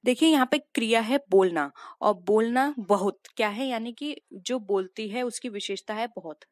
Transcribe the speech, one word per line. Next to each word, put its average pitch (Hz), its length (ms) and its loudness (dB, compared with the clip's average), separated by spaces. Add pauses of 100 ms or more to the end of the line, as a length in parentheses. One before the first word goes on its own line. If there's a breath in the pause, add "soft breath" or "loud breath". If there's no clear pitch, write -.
देखिए, 254 240 4
यहाँ 269 220 4
पे 302 60 2
क्रिया 226 440 0
है 240 180 0 (100)
बोलना, 175 420 4 (300 loud breath)
और 208 120 2
बोलना 226 680 0
बहुत 196 400 0 (180)
क्या 214 120 0
है, 233 180 -4
यानी 233 260 -6
कि 294 280 -10 (120)
जो 240 260 -6
बोलती 196 500 -4
है 247 140 -4
उसकी 247 260 -6
विशेषता 202 440 -8
है 220 140 -4
बहुत। 170 320 -14 (120)